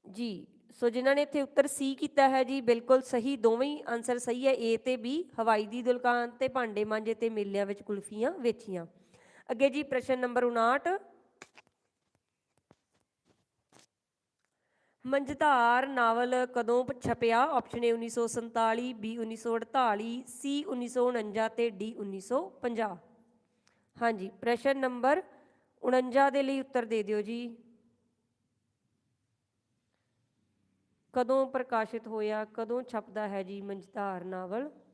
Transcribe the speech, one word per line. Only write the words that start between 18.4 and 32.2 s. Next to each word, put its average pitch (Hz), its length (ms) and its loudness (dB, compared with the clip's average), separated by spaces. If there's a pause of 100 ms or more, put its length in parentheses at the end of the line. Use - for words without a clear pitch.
B 220 240 -8
ਉੱਨੀ 226 160 -6
ਸੌ 226 200 -4
ਅੜਤਾਲੀ, 226 560 0 (220)
C 285 340 -4
ਉੱਨੀ 247 200 -4
ਸੌ 247 200 2
ਉਣੰਜਾ 220 420 -2
ਤੇ 233 200 0 (120)
D 220 160 -6
ਉੱਨੀ 196 240 -8
ਸੌ 262 200 -2 (200)
ਪੰਜਾਹ। 220 340 -4 (1000)
ਹਾਂਜੀ, 214 320 -2 (120)
ਪ੍ਰਸ਼ਨ 240 360 2
ਨੰਬਰ 262 440 2 (640)
ਉਣੰਜਾ 254 460 4
ਦੇ 277 140 2
ਲਈ 269 160 0
ਉੱਤਰ 254 260 -2
ਦੇ 220 180 -2
ਦਿਓ 208 180 -2
ਜੀ। 226 180 -8 (3750)
ਕਦੋਂ 262 340 2
ਪ੍ਰਕਾਸ਼ਿਤ 233 600 -4
ਹੋਇਆ, 214 380 -4